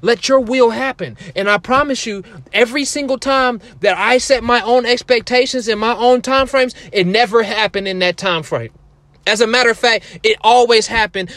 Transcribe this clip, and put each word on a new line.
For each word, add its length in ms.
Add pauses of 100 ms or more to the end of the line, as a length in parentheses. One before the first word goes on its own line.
let 260
your 120
will 320
happen." 460 (180)
And 120
I 120
promise 480
you, 160 (280)
every 320
single 360
time 420 (200)
that 140
I 220
set 260
my 200
own 240
expectations 800
and 120
my 160
own 280
time 240
frames, 260 (180)
it 140
never 380
happened 440
in 120
that 180
time 240
frame. 300 (560)
As 120
a 60
matter 240
of 80
fact, 460
it 180
always 460
happened 500